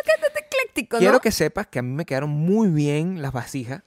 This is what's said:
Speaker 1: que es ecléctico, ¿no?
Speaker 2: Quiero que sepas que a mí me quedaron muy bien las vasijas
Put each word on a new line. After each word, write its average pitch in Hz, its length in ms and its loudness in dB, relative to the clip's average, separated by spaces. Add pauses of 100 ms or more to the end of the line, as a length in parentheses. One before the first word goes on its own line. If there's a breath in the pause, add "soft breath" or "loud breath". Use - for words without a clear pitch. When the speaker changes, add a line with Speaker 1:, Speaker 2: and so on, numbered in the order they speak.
Speaker 1:
que - 80 2
es 605 320 0
ecléctico, 494 540 -4
¿no? - 20 4
Speaker 2:
Quiero 220 220 6
que 220 100 0
sepas 170 360 -2
que - 120 -8
a - 40 -2
mí 123 100 -6
me 160 120 -6
quedaron 139 260 -4
muy 185 380 2
bien 151 520 0
las 139 100 -6
vasijas 127 560 -8